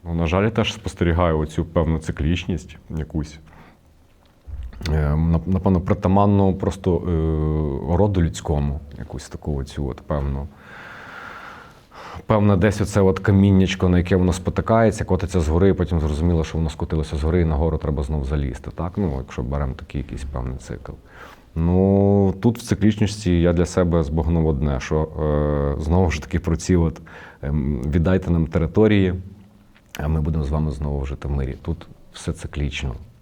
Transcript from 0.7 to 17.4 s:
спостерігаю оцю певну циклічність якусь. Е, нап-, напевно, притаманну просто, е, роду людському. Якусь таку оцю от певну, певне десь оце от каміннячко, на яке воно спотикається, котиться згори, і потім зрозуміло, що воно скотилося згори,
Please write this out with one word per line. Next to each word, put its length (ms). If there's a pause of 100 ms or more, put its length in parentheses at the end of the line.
спостерігаю 640
оцю 260
певну 340
циклічність 760 (120)
якусь. 500 (1500)
Е, 240
нап-, 340
напевно, 340
притаманну 720
просто, 440
е, 1000
роду 260
людському. 560 (200)
Якусь 300
таку 260
оцю 320
от 140
певну, 460 (1800)
певне 320
десь 240
оце 200
от 180
каміннячко, 680
на 80
яке 180
воно 180
спотикається, 720
котиться 340
згори, 300
і 40
потім 260
зрозуміло, 440
що 140
воно 120
скотилося 480
згори, 240